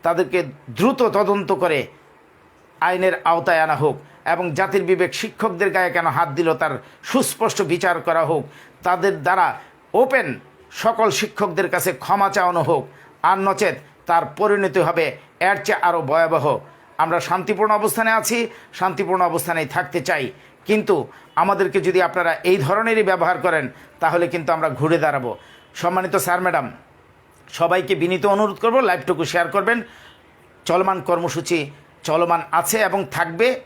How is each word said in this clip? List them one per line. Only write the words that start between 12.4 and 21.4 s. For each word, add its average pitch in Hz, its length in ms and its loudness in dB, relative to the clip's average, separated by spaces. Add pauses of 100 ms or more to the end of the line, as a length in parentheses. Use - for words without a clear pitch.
হোক। 147 260 0 (360)
আর 180 140 4
নচেত 196 380 0 (300)
তার 170 200 2
পরিণতি 196 540 0
হবে 156 380 0 (220)
এর 190 240 0
চেয়ে 185 180 -2
আরও 170 200 2
ভয়াবহ। 151 580 2 (380)
আমরা 165 220 0
শান্তিপূর্ণ 190 540 0
অবস্থানে 220 380 0
আছি, 220 360 0 (260)
শান্তিপূর্ণ 180 520 0
অবস্থানেই 160 400 -2
থাকতে 175 360 -4
চাই, 143 300 -4 (340)
কিন্তু 196 420 0 (280)
আমাদেরকে 190 460 2